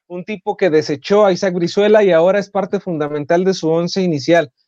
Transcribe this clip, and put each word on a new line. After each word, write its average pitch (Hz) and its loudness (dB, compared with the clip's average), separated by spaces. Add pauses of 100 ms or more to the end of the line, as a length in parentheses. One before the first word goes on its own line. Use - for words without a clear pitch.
un 175 -12
tipo 208 -8
que 190 0
desechó 156 0
a 196 4
Isaac 180 -2
Brizuela 202 2
y 185 4
ahora 175 4
es 196 -6
parte 190 -4
fundamental 151 -4
de 185 0
su 165 -4
once 170 -2
inicial, 160 0 (160)